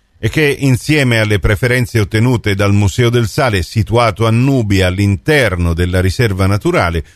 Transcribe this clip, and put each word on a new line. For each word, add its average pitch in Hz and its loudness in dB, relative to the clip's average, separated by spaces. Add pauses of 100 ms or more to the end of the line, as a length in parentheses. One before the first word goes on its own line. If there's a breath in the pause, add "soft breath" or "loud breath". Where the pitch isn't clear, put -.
(180)
e 113 -4
che 147 0
insieme 131 0
alle 104 0
preferenze 117 0
ottenute 110 0
dal 101 0
Museo 101 2
del 117 0
Sale, 107 -2
situato 110 0
a 113 2
Nubia 113 2
all'interno 95 0
della 87 0
riserva 95 0
naturale, 101 -2 (120)